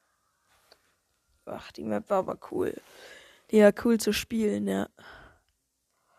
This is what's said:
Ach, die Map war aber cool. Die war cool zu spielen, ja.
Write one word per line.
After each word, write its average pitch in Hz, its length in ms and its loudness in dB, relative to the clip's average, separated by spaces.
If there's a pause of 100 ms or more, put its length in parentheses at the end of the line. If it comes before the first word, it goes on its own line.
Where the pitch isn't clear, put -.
(1500)
Ach, - 260 -14
die - 120 -14
Map 214 260 -4
war 196 100 0
aber 180 200 -4 (120)
cool. - 240 -4 (760)
Die 220 100 8
war 208 120 10 (120)
cool 233 140 2
zu 208 140 0
spielen, 208 540 -2
ja. 196 220 -2 (1300)